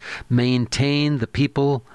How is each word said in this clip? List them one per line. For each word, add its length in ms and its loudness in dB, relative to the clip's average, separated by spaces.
maintained 920 0
the 80 -2
people 560 0